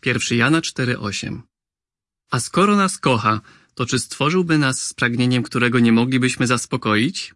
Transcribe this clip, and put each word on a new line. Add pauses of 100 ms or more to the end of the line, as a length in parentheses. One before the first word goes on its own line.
Pierwszy
Jana
cztery
osiem. (880)
A
skoro
nas
kocha, (340)
to
czy
stworzyłby
nas
z
pragnieniem,
którego
nie
moglibyśmy
zaspokoić?